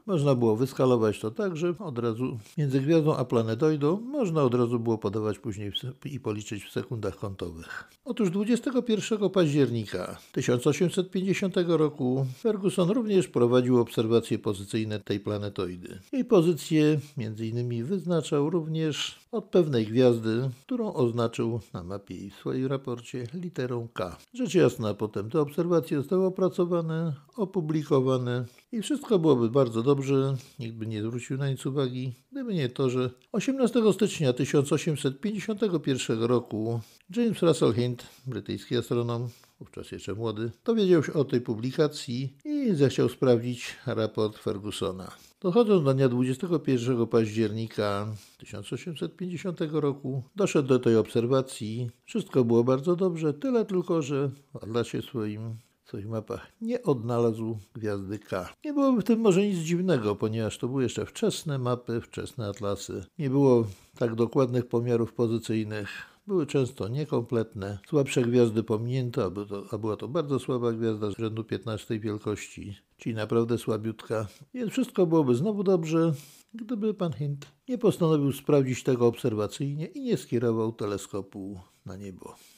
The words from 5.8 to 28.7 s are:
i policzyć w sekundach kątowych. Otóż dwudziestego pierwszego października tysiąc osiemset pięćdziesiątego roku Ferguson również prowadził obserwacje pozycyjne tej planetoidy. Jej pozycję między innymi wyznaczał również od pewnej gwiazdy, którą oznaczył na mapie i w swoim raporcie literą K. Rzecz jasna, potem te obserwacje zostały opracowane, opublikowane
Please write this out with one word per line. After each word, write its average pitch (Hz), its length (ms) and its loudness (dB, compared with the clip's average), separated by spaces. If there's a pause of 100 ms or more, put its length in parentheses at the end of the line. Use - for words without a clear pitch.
i 139 140 -8
policzyć 107 460 -6
w - 60 -20
sekundach 107 460 -6
kątowych. 90 640 -10 (220)
Otóż 226 240 0
dwudziestego 233 520 0
pierwszego 208 480 0
października 120 880 0 (140)
tysiąc 127 360 2
osiemset 175 440 0
pięćdziesiątego 180 680 0
roku 135 480 0 (140)
Ferguson 190 500 0
również 214 380 2
prowadził 123 520 6
obserwacje 113 600 2
pozycyjne 107 600 -4
tej 101 200 -2
planetoidy. 98 800 -6 (120)
Jej 254 140 -2
pozycję 156 760 4 (180)
między 110 300 -6
innymi 120 360 -4
wyznaczał 156 680 0
również 160 680 -2 (120)
od 220 140 -6
pewnej 151 400 2
gwiazdy, 113 520 4 (280)
którą 233 280 -4
oznaczył 117 640 0 (140)
na 90 100 -8
mapie 95 320 -10
i 95 140 -12
w 101 60 -20
swoim 131 300 -4
raporcie 127 680 -6
literą 127 600 -6
K. 90 240 -6 (160)
Rzecz 240 220 -2
jasna, 120 380 4
potem 104 360 -4
te 156 120 0
obserwacje 160 560 0
zostały 185 280 0
opracowane, 175 880 0 (220)
opublikowane 139 1080 0 (260)